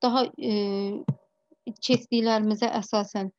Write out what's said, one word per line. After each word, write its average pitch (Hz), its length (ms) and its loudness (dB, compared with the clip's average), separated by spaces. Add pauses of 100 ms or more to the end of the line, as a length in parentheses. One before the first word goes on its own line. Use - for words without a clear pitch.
daha, 254 220 4 (120)
e, 233 160 -2 (1300)
keçdiklərimizə 226 800 2 (140)
əsasən 202 580 -2